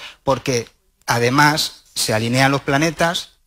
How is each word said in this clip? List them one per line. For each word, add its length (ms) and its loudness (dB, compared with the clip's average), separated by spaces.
porque 440 -2
además 760 0
se 200 -2
alinean 380 2
los 100 -2
planetas 720 -2